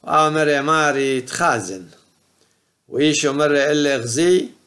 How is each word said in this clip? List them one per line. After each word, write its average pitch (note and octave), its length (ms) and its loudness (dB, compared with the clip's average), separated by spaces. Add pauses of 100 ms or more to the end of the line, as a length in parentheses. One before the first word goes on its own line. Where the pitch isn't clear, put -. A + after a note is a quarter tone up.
ومر D3+ 580 2
ماري C#3 600 0
تخازن. G#2 640 -4 (1040)
وإيشو D3 440 0
مر D3 180 0
إلا C#3+ 460 0
غزي C#3+ 520 0 (180)